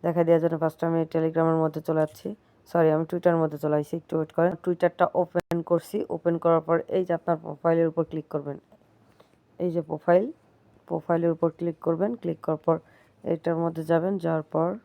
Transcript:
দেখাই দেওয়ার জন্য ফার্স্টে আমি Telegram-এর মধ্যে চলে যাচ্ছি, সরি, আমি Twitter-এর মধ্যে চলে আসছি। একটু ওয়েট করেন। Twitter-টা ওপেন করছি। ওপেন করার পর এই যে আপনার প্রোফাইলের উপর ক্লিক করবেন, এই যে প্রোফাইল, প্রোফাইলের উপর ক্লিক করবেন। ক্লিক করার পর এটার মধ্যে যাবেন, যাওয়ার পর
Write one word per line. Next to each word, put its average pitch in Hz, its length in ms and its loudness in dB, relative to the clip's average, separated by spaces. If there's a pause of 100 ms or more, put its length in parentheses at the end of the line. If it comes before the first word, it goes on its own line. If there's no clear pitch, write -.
দেখাই 170 200 2
দেওয়ার 165 180 6
জন্য 165 160 0
ফার্স্টে 160 280 -2
আমি 165 140 0 (140)
Telegram-এর 160 500 2
মধ্যে 156 180 -2
চলে 156 180 -2
যাচ্ছি, 175 360 -4 (360)
সরি, 165 200 4
আমি 156 180 0
Twitter-এর 175 320 2
মধ্যে 151 160 -2
চলে 151 180 0
আসছি। 151 260 -2
একটু - 160 -12
ওয়েট 156 140 -4
করেন। 175 220 2 (100)
Twitter-টা 175 500 0
ওপেন 170 480 -2
করছি। 170 480 -2
ওপেন 170 280 -2
করার 165 240 2
পর 165 160 0 (100)
এই 185 180 0
যে 180 80 -2
আপনার 165 240 -2
প্রোফাইলের 165 500 0
উপর 160 160 -2
ক্লিক 156 300 -8
করবেন, 143 240 -6 (1000)
এই 175 120 -2
যে 165 100 -2
প্রোফাইল, 175 500 2 (560)
প্রোফাইলের 170 440 0
উপর 165 260 0
ক্লিক 170 220 -6
করবেন। 175 360 -2
ক্লিক 170 260 -6
করার 160 160 -2
পর 160 220 0 (440)
এটার 165 320 -2
মধ্যে 165 280 -4
যাবেন, 165 340 0
যাওয়ার 165 260 -2
পর 170 420 -2